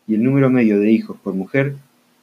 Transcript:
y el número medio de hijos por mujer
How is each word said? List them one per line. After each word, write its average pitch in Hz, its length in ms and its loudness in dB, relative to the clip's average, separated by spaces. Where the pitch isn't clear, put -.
y 110 80 -4
el 107 100 0
número 135 280 2
medio 113 280 2
de 104 120 2
hijos 110 280 -2
por 98 140 -8
mujer 139 420 -4